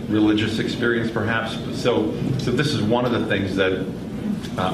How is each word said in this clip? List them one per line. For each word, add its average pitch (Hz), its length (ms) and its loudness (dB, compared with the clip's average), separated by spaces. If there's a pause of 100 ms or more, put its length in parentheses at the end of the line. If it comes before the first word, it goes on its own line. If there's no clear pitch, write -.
religious 107 500 4
experience, 117 500 0
perhaps. 110 440 -2 (280)
So, 110 320 2 (260)
so - 120 -2
this 120 240 2
is 107 80 0
one 120 220 2
of 120 80 0
the 107 160 0
things 98 260 0
that, 95 320 2 (720)
uh, 92 40 0 (120)